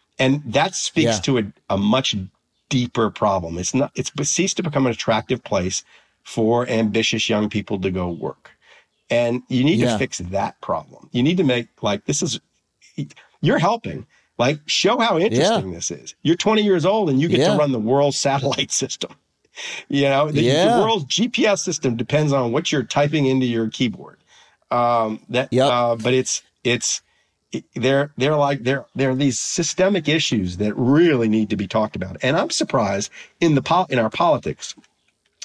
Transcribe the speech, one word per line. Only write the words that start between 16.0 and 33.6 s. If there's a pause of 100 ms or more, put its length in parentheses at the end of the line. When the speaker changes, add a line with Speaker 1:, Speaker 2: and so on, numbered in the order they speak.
Speaker 1:
You're
twenty
years
old
and
you
get
Speaker 2:
Yeah.
Speaker 1:
to
run
the
world's
<laughs>
satellite
system. (760)
You
know,
the,
Speaker 2:
Yeah.
Speaker 1:
the
world's
G
P
S
system
depends
on
what
you're
typing
into
your
keyboard. (520)
Um,
that,
Speaker 2:
Yep.
Speaker 1:
uh,
but
it's, (220)
it's, (500)
it, (120)
they're,
they're
like,
they're, (120)
they're
these
systemic
issues
that
really
need
to
be
talked
about.
And
I'm
surprised (300)
in
the